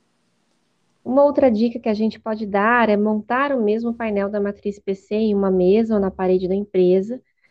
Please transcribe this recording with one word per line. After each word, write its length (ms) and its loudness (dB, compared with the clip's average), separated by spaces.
Uma 200 2
outra 260 4
dica 280 0
que 100 -8
a 60 0
gente 240 -2
pode 280 -8
dar 420 2
é 80 2
montar 560 -2
o 80 -2
mesmo 320 -2
painel 380 -4
da 100 -4
matriz 380 -6
P 160 -6
C 220 -8
em 180 0
uma 160 0
mesa 440 2
ou 60 2
na 100 -2
parede 380 0
da 60 -2
empresa, 640 0